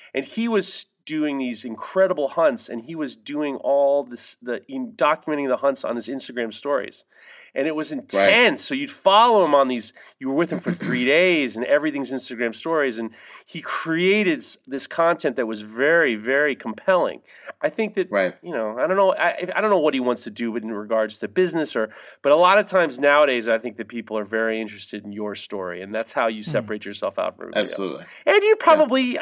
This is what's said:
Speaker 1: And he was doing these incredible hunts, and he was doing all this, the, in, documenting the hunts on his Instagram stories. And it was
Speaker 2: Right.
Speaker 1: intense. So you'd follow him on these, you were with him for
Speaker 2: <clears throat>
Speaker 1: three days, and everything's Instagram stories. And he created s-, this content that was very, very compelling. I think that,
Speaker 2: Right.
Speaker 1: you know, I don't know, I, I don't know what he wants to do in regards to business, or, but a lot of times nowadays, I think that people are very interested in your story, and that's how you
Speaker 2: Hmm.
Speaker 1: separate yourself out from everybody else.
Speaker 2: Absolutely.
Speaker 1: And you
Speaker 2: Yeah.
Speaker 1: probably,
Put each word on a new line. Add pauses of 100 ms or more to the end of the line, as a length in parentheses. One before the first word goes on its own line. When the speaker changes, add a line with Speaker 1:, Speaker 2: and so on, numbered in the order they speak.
(140)
Speaker 1:
And
he
was (200)
doing
these
incredible
hunts,
and
he
was
doing
all
this,
the, (100)
in,
documenting
the
hunts
on
his
Instagram
stories. (520)
And
it
was
Speaker 2:
Right.
Speaker 1:
intense.
So
you'd
follow
him
on
these, (240)
you
were
with
him
for
Speaker 2:
<clears throat>
Speaker 1:
three
days,
and
everything's
Instagram
stories.
And (340)
he
created
s-,
this
content
that
was
very,
very
compelling. (400)
I
think
that,
Speaker 2:
Right.
Speaker 1:
you
know,
I
don't
know,
I,
I
don't
know
what
he
wants
to
do
in
regards
to
business,
or, (320)
but
a
lot
of
times
nowadays,
I
think
that
people
are
very
interested
in
your
story,
and
that's
how
you
Speaker 2:
Hmm.
Speaker 1:
separate
yourself
out
from
everybody
else.
Speaker 2:
Absolutely. (200)
Speaker 1:
And
you
Speaker 2:
Yeah.
Speaker 1:
probably,